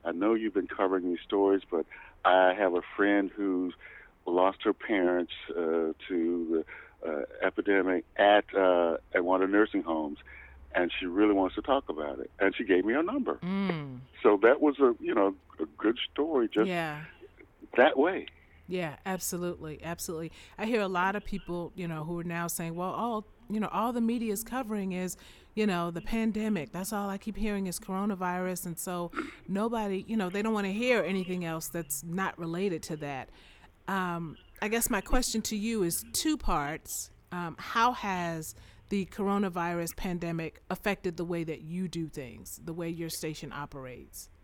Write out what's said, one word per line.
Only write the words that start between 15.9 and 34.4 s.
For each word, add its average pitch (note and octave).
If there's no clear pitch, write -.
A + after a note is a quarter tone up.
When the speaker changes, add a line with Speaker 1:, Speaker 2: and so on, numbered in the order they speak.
Speaker 1:
story C#3+
just G#2+
Speaker 2:
Yeah. D#3+
Speaker 1:
that C3+
way. D3+
Speaker 2:
Yeah, F3
absolutely. F3
Absolutely. E3
I G#3
hear A3+
a F#3+
lot F#3+
of G3+
people, F3
you F3+
know, D#3+
who E3+
are E3+
now E3+
saying, E3
"Well, F3+
all, G#3+
you G#3+
know, G3+
all A3
the A#3+
media A3+
is G3+
covering G#3+
is, F3+
you G#3+
know, F3
the E3+
pandemic. G#3+
That's -
all G3+
I G3
keep G3+
hearing G3+
is F3
coronavirus." F#3
And E3+
so F3
nobody, G#3
you A3+
know, F#3+
they G3+
don't A3
wanna G3+
hear A3+
anything F3+
else D#3+
that's -
not F3
related E3+
to E3
that. C#3+
Um, F3